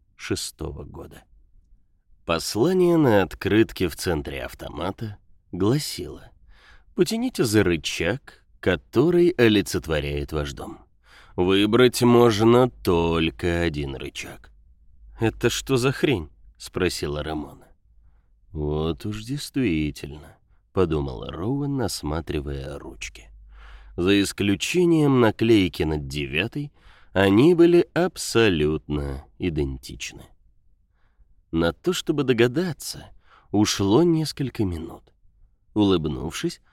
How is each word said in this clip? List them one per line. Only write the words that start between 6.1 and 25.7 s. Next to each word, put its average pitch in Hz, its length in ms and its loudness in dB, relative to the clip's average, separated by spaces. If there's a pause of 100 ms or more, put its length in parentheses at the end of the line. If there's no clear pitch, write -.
"Потяните 226 500 -2
за 104 200 4
рычаг, 85 800 -4 (160)
который 165 680 2
олицетворяет 78 1040 0
ваш 73 200 -4
дом. - 260 -14 (560)
Выбрать 104 680 2
можно 120 680 6
только 85 920 0
один 71 340 -4
рычаг". - 560 -16 (680)
"Это 113 320 0
что - 260 -2
за 127 160 0
хрень?" 95 360 -2 (280)
спросила 78 640 -4
Рамона. 78 460 -10 (840)
"Вот 78 540 -4
уж 107 180 -10
действительно", 76 1120 -6 (360)
подумал 71 540 -2
Роуэн, 135 560 -6
осматривая 71 960 -6
ручки. - 520 -18 (680)
За 98 260 4
исключением 143 960 2
наклейки 107 640 2